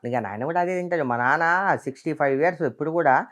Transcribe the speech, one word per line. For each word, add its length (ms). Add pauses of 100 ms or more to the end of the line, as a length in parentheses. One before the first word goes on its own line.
ఇక 100
నాయన 300
కూడా 160
అదే 160
తింటాడు. 260
మా 140
నాన్న 580
సిక్స్టీ 380
ఫైవ్ 280
ఇయర్స్ 200
ఇప్పుడు 300
కూడా. 400